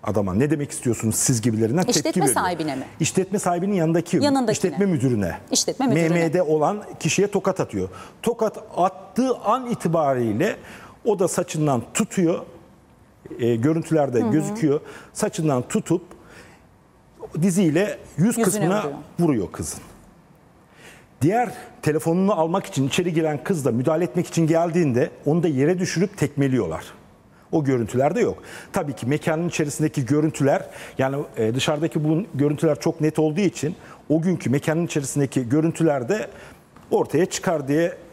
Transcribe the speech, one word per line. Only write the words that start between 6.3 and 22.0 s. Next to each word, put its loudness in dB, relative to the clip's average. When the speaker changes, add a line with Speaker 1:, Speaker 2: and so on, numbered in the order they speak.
Speaker 1:
olan 2
kişiye 0
tokat 0
atıyor. -4
Tokat -2
attığı 0
an -2
itibariyle 0
o 2
da 2
saçından 0
tutuyor, 0
e, 2
görüntülerde 2
Speaker 2:
Hı 0
hı. 2
Speaker 1:
gözüküyor. 0
Saçından 0
tutup -2
diziyle 2
yüz 4
Speaker 2:
Yüzüne 2
Speaker 1:
kısmına 2
Speaker 2:
vuruyor. -4
Speaker 1:
vuruyor 2
kızın. -8
Diğer 2
telefonunu 2